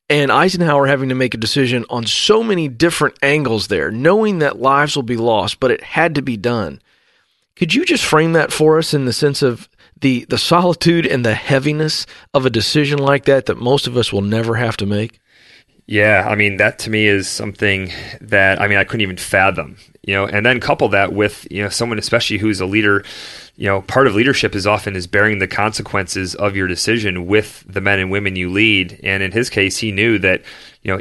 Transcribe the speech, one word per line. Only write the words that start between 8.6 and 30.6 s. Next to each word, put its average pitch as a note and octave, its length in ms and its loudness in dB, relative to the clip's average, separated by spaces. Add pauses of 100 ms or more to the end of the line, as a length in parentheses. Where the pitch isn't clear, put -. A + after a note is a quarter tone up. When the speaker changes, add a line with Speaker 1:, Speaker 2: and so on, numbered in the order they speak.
Speaker 1:
us D#3+ 160 0
in C#3 140 0
the A#2+ 80 -2
sense C#3+ 260 0
of B2 260 0 (320)
the, B2+ 280 0
the B2 100 -2
solitude E3+ 720 2
and B2 180 0
the A2 100 2
heaviness D3+ 680 -2 (300)
of C3+ 100 2
a C3 60 2
decision C#3+ 480 0
like C#3 260 0
that C#3 220 4
that G2 100 0
most B2+ 300 0
of B2 100 -4
us A#2 160 0
will G2+ 80 0
never A2+ 360 -2
have A2+ 220 -2
to G2+ 80 -2
make? G#2 340 -4 (640)
Speaker 2:
Yeah, G#2 420 4
I G#2+ 80 0
mean, G2+ 220 0
that G#2 220 2
to A2 100 -8
me G#2+ 160 2
is G2+ 220 2
something G2 640 -4 (300)
that, G2 400 2
I G2+ 80 0
mean, G2+ 100 2
I G2 60 4
couldn't A2+ 160 -4
even F#2+ 160 -4
fathom, F#2+ 600 0 (260)
you G2 120 -4
know, G2 120 0
and G#2 200 0
then B2 140 2
couple D3 300 0
that G2 220 2
with, G#2 380 -2
you G2 120 -6
know, G#2 60 -4
someone A#2 300 -4
especially - 400 -2
who's G2+ 220 0
a F#2 60 -4
leader, G2+ 380 0 (520)
you G#2+ 100 -6
know, G2 160 0
part C3+ 240 2
of G#2+ 80 0
leadership A2+ 400 0
is G2 120 -2
often G#2 300 -2
is F2+ 100 -8
bearing G2+ 320 0
the F#2+ 100 -2
consequences G2 880 -4
of G2 200 -2
your F#2+ 120 -2
decision F2+ 580 -4
with G#2 420 -2
the F#2+ 120 -6
men G2 180 0
and F#2+ 120 -2
women G2 260 -2
you F2+ 120 -4
lead. G2 540 0
And F#2+ 200 -2
in F#2 100 -4
his A#2 180 -2
case, G2 260 0
he A2 160 -4
knew G#2+ 280 2
that, F#2 220 0 (400)